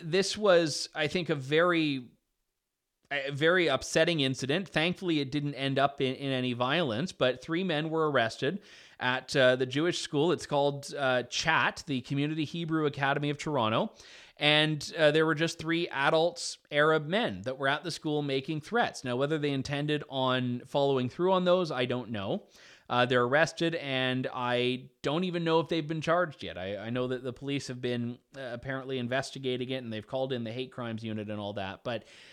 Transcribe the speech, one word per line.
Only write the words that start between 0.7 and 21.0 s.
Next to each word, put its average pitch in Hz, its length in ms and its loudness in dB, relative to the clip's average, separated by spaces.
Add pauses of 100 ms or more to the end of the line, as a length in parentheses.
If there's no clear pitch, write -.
I 156 120 0
think, 160 240 -2
a 160 40 0
very, 147 720 2 (1000)
a 139 220 -4
very 165 340 4
upsetting 160 540 2
incident. 135 480 0
Thankfully, 170 520 0
it 135 120 -4
didn't 147 220 -2
end 135 240 -2
up 139 240 2
in, 131 140 0
in 139 160 -4
any 127 200 0
violence, 127 600 0
but 127 300 0
three 165 220 -4
men 160 240 -2
were 156 220 0
arrested 131 500 0 (400)
at, 127 340 -2
uh, 127 220 6
the 131 80 0
Jewish 151 360 0
school. 156 300 2
It's 147 140 0
called, 143 500 -2
uh, 131 300 2
Chat, 156 640 2
the 131 160 -2
Community 147 420 -2
Hebrew 160 400 -2
Academy 143 460 0
of 143 80 -4
Toronto. 139 540 0 (440)
And, 151 640 2
uh, 151 140 6
there 160 120 4
were 160 100 2
just 160 240 -2
three 165 300 -2
adults, 156 720 0 (120)
Arab 151 360 4
men, 160 380 -2
that 127 120 -4
were 135 120 0
at 147 160 0
the 170 60 -6
school 151 300 -2
making 143 400 -2
threats. - 420 -2
Now, 123 140 -2
whether 143 220 0
they 147 140 0
intended 143 580 -2
on 127 560 0
following 139 420 2